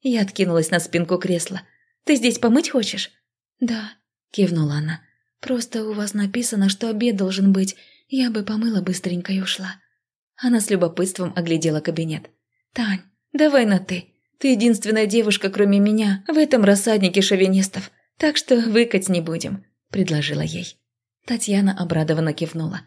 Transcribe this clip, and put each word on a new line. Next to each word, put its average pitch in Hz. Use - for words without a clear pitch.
Я 240
откинулась 175
на 175
спинку 170
кресла. 180
«Ты 302
здесь 226
помыть 247
хочешь?» -
«Да», 220
кивнула 165
она. 156
«Просто 233
у 214
вас 208
написано, 202
что 226
обед 226
должен 196
быть. 190
Я 254
бы 214
помыла 214
быстренько 175
и 190
ушла». 185
Она 240
с 214
любопытством 180
оглядела 165
кабинет. 160
«Тань, 202
давай 277
на 196
«ты». 180
Ты 269
единственная 220
девушка, 208
кроме 202
меня, 208
в 311
этом 294
рассаднике 196
шовинистов. 190
Так 302
что -
выкать 226
не 175
будем», 165
предложила 147
ей. 160
Татьяна 202
обрадованно 160
кивнула. 160